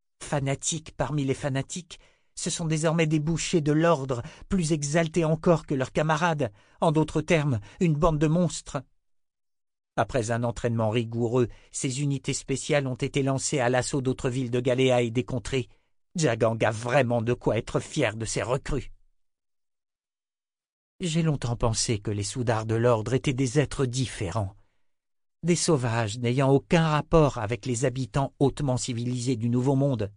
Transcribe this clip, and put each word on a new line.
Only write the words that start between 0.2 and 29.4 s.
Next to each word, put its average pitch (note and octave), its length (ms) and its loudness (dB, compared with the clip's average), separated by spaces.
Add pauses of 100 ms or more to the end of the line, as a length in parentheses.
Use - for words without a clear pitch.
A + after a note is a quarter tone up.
Fanatiques C#3 760 -4
parmi C#3+ 280 -2
les C3+ 100 0
fanatiques, C3+ 640 -6 (380)
ce - 140 -4
sont E3 160 -6
désormais D#3+ 400 2
des D#3 120 2
bouchers D#3+ 440 0
de D3 100 2
l'ordre, C#3 500 2 (260)
plus F3 240 0
exaltés D#3+ 520 0
encore D#3+ 420 2
que D#3 80 -2
leurs C3 160 -2
camarades, D3+ 640 0 (280)
en E3+ 120 2
d'autres D#3 300 0
termes, D3 380 2 (200)
une E3+ 140 4
bande D#3 240 2
de D#3 80 4
monstres. D#3 560 0 (1160)
Après A#2 340 0
un A#2 140 0
entraînement A#2 460 0
rigoureux, A#2 580 0 (240)
ces C3+ 300 -4
unités C#3 320 -2
spéciales C#3 520 -2
ont B2+ 80 -4
été C#3 280 -2
lancées C3+ 360 -2
à A#2+ 120 2
l'assaut B2+ 320 0
d'autres B2+ 260 -2
villes B2 220 -2
de B2 100 0
Galéa B2 400 4
et A#2+ 100 0
des B2 140 -2
contrées. B2+ 440 -4 (460)
Jagang A#2+ 480 2
a A2 80 4
vraiment A#2+ 520 0
de A#2 100 0
quoi A#2+ 240 0
être B2+ 240 -2
fier A#2 340 -2
de A2 120 -8
ses - 160 -4
recrues. B2+ 500 -4 (2000)
J'ai E3+ 220 0
longtemps B2+ 340 0
pensé A2+ 420 0
que A2 120 -6
les G2+ 120 -2
soudards A2 420 -2
de A2 100 -2
l'ordre A2+ 380 2
étaient C3 220 0
des C3 240 0
êtres C#3 260 0
différents, A2+ 680 -4 (880)
des E3+ 140 2
sauvages A#2 640 0
n'ayant B2 320 2
aucun D#3+ 380 4
rapport D3+ 480 4
avec A2+ 300 -4
les B2 180 -2
habitants C3 540 -2
hautement C3 400 0
civilisés B2 580 -4
du A#2 140 -2